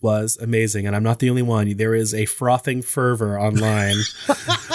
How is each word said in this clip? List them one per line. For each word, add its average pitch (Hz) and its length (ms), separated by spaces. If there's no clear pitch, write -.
was 107 400
amazing, 110 460
and 104 80
I'm 104 80
not 117 160
the 127 100
only 123 140
one. 107 340
There 110 160
is 110 220
a 107 100
frothing 123 560
fervor 117 580
online. 107 580
<laughs> 285 100